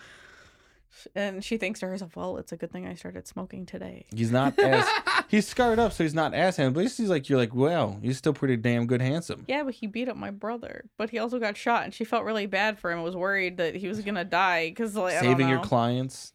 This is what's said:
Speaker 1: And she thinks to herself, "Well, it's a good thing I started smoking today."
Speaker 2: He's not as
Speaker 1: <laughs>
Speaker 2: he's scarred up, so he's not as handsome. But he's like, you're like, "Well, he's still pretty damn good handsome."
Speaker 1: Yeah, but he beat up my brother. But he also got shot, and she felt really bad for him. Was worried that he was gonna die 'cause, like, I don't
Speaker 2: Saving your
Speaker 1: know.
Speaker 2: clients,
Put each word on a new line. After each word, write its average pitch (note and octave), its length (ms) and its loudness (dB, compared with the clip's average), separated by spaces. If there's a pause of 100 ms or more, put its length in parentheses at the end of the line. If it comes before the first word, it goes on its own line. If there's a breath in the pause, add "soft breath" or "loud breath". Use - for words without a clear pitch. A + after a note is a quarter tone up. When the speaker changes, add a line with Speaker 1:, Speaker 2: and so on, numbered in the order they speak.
(1160 loud breath)
Speaker 1:
And G3+ 280 -4
she A#3 140 -2
thinks G#3 220 -4
to F#3 80 -4
herself, F#3 300 -8
"Well, F3+ 200 -6
it's - 140 -12
a E3+ 60 -8
good E3+ 160 -8
thing F3+ 120 -10
I F#3 80 -10
started F3+ 320 -12
smoking F#3 400 -12
today." F#3 480 -14
Speaker 2:
He's A2+ 180 0
not C3 280 4
as G4+ 260 6 (220)
Speaker 1:
<laughs> F#4 220 0
Speaker 2:
he's G#3 180 4
scarred A#3 320 2
up, A3 140 4
so F3 100 -2
he's D3+ 100 0
not D#3 200 0
as F3+ 240 2
handsome. C3 160 2
But D#3+ 100 0
he's - 160 -2
like, F3+ 300 0
you're C3+ 100 4
like, A#2 160 0
"Well, C3 460 2
he's B2 160 -2
still D3+ 160 0
pretty C3 240 0
damn A#2+ 280 2
good A#2+ 160 2
handsome." C#3+ 460 -4
Speaker 1:
Yeah, C#4 160 0
but C4 100 -6
he A3 140 -10
beat A#3 220 -6
up A3 80 -8
my G3+ 120 -8
brother. G#3+ 540 -10 (140)
But A3 120 -4
he A#3 80 -6
also A#3 220 -2
got G#3 160 -2
shot, A#3 300 0
and G3+ 80 -10
she - 100 -8
felt A3 220 0
really G#3 220 -2
bad G3+ 300 0
for F3 140 -4
him. E3+ 100 -2
Was F3 140 -4
worried F#3 420 0
that E3 180 0
he F#3 120 -6
was G#3+ 140 -4
gonna G3+ 240 -4
die E3+ 500 2
'cause, A3+ 220 -4
like, F#3 180 0
I - 80 2
don't B2 80 6
Speaker 2:
Saving C3 160 6
your C3 120 4
Speaker 1:
know. C3+ 40 -2
Speaker 2:
clients, B2 720 0